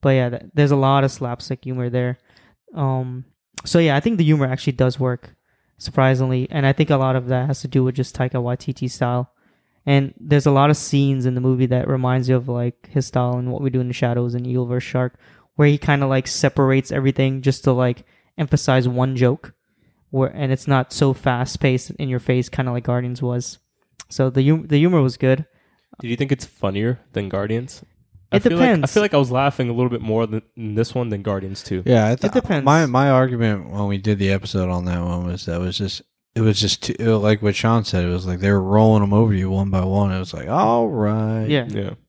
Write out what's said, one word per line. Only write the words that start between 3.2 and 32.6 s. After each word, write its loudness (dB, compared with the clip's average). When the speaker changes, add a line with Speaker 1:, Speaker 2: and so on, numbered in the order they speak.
Speaker 1:
so 2
yeah, 4
I 2
think 0
the 4
humor 4
actually -4
does 0
work, -4
surprisingly, 0
and -2
I 4
think 0
a 4
lot 0
of -4
that -2
has -4
to -10
do 0
with -2
just -6
Taika -2
Waititi's -6
style. -4
And 2
there's 2
a 4
lot 4
of 4
scenes 0
in 0
the -2
movie 2
that 0
reminds 0
you 4
of, -4
like, -6
his -2
style -2
in -4
What -6
We 0
Do 0
in -2
the -6
Shadows -2
and -6
Evil -2
versus -4
Shark, -2
where 6
he 4
kinda, 0
like, 0
separates 2
everything 0
just 0
to, 4
like, -2
emphasize 2
one 0
joke, 0
where, 0
and -4
it's -4
not 0
so 2
fast -4
paced -2
in -6
your -4
face, 0
kinda -4
like -6
Guardians -4
was. -6
So 0
the 2
hum-, 2
the 2
humor 4
was 0
good. 2
Speaker 2:
Did -10
you -2
think -2
it's -2
funnier -4
than -6
Guardians? -6
I 2
Speaker 1:
It 2
Speaker 2:
feel 4
like, 4
I 6
Speaker 1:
depends. 0
Speaker 2:
feel 4
like 0
I 4
was 2
laughing 0
a -2
little 0
bit -4
more 0
than, -6
in -8
this -2
one -2
than -4
Guardians -6
two. -6
Speaker 3:
Yeah, 4
I 2
th-, -2
Speaker 1:
It -14
depends. 0